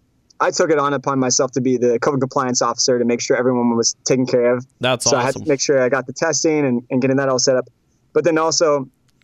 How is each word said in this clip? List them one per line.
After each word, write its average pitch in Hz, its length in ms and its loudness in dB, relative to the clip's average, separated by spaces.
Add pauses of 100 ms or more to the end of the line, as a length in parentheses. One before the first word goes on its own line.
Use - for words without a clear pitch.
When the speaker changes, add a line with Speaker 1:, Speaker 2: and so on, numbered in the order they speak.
(400)
Speaker 1:
I 165 100 2
took 180 200 0
it 151 80 2
on 143 160 0
upon 135 240 -2
myself 131 340 0
to 139 80 -2
be 127 160 2
the 117 240 2
covid 143 200 -2
compliance 131 420 -2
officer 120 360 0
to 120 60 0
make 120 160 0
sure 135 160 0
everyone 120 400 0
was 117 180 -2 (100)
taken 131 220 0
care 123 300 2
of. 123 100 -10 (140)
Speaker 2:
That's 123 240 -2
Speaker 1:
So 131 140 2
I 120 40 0
had 135 120 -2
to 107 60 -12
Speaker 2:
awesome. 107 80 -6
Speaker 1:
make 139 120 0
sure 135 220 0
I 123 80 2
got 131 160 -2
the 135 80 -12
testing 156 520 0
and, 123 240 0
and 131 120 0
getting 131 160 2
that 139 100 0
all 127 100 0
set 131 180 2
up. 120 120 -2 (460)
But 151 100 2
then 160 140 2
also, 151 500 0 (360)